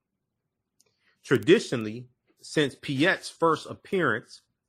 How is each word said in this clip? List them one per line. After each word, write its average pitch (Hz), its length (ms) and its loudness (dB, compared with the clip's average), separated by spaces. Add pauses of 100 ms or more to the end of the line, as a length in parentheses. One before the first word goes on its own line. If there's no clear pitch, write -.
(1200)
Traditionally, 123 840 2 (340)
since 147 360 -2
Piet's 151 520 -2
first - 380 0
appearance 127 760 -4 (260)